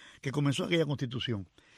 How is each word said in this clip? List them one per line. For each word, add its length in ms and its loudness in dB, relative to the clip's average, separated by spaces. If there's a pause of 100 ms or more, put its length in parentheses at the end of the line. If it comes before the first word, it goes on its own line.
(220)
que 100 -4
comenzó 340 2
aquella 200 4
constitución, 640 -4 (280)